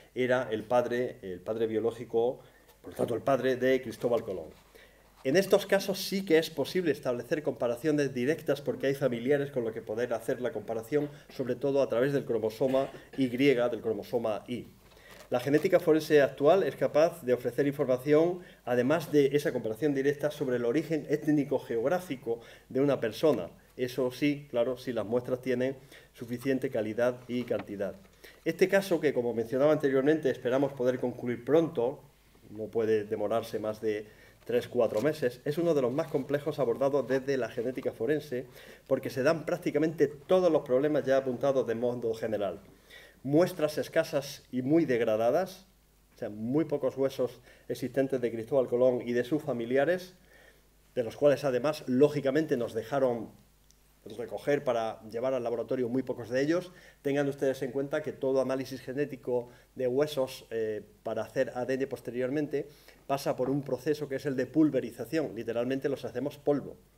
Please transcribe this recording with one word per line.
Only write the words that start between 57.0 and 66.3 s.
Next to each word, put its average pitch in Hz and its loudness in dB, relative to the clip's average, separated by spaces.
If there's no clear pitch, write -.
Tengan 139 0
ustedes 139 -2
en 127 -4
cuenta 139 -4
que 123 -8
todo 135 0
análisis 131 -2
genético 127 -6
de 127 -2
huesos, 135 -2
eh, 110 -4
para 110 -4
hacer 131 -2
A 123 -4
D 131 -2
N 131 -2
posteriormente 135 -4
pasa 139 -2
por 127 -2
un 139 0
proceso 143 -2
que 139 -4
es - -6
el 135 -2
de 127 0
pulverización. 127 0
Literalmente 117 -2
los 131 -4
hacemos 123 -6